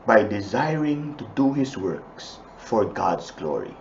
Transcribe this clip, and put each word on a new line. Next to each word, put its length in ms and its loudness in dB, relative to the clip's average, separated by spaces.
by 200 8
desiring 920 -2
to 80 -10
do 200 4
his 240 -2
works 600 -6
for 260 2
God's 460 -2
glory. 500 -4